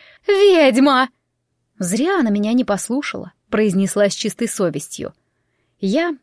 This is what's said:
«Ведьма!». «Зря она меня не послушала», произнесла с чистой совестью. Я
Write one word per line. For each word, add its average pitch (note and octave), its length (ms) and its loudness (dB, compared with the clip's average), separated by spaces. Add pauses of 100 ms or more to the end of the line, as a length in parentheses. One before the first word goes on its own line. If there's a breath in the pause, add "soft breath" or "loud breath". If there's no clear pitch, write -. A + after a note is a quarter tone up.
(260 soft breath)
«Ведьма!». C#4+ 840 4 (720)
«Зря B3+ 420 -2
она A#3 80 0
меня G#3 240 0
не B3 120 2
послушала», G3+ 680 -6 (160)
произнесла G3+ 640 0
с - 40 -8
чистой A3+ 340 -6
совестью. - 680 -6 (720)
Я D#4 360 -2